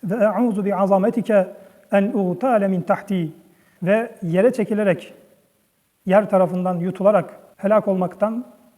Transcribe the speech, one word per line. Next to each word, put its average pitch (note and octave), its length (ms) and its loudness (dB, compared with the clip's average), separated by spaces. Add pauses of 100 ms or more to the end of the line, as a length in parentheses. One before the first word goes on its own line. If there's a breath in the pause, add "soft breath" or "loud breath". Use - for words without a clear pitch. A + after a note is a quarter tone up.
"Ve G#3 240 0
a'uzu G#3+ 380 0
bi G3 100 0
azametike G3 720 2 (440 loud breath)
en G3+ 120 4
utale G#3 640 0
min F#3 140 -2
tahti." F3 500 -2 (520 soft breath)
Ve A3+ 380 0
yere F#3+ 320 2
çekilerek, G3+ 600 -2 (920)
yer G3 240 2
tarafından F#3 500 0
yutularak F#3 600 0 (180)
helak G3+ 300 0
olmaktan G3+ 580 -4 (320)